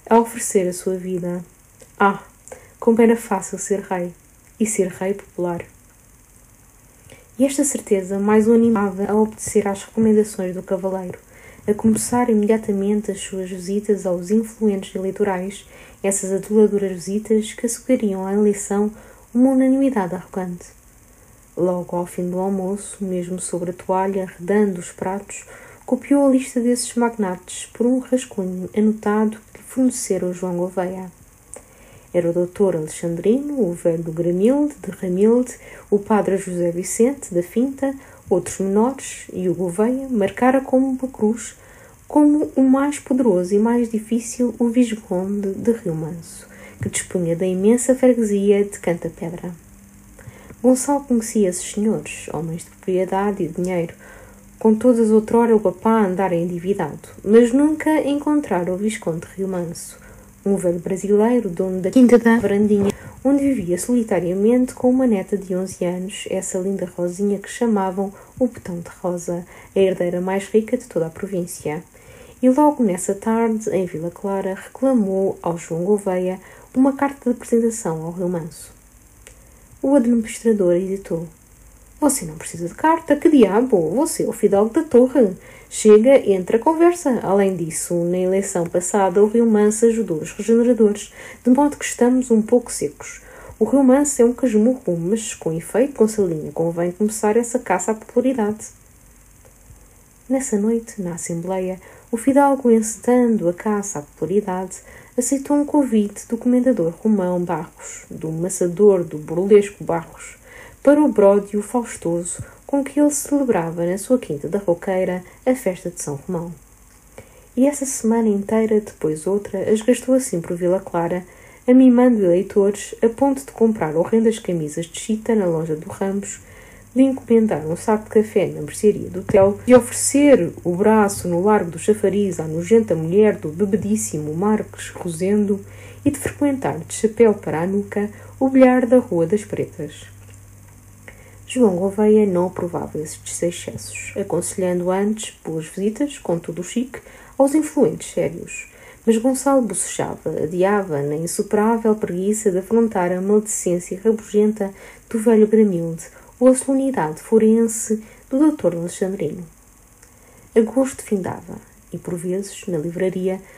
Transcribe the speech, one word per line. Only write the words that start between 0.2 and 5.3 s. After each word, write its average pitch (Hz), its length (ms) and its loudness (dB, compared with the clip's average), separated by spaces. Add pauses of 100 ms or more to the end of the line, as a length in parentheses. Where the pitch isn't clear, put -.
a 180 60 -4
sua 185 220 -6
vida. 180 480 -6 (560)
Ah, 196 240 0 (560)
como 226 220 2
era 226 140 6
fácil 196 420 -6
ser 196 240 -4
rei, 180 300 -6 (480)
e 220 60 -2
ser 196 220 -2
rei 185 260 -6
popular." 175 500 -8 (1800)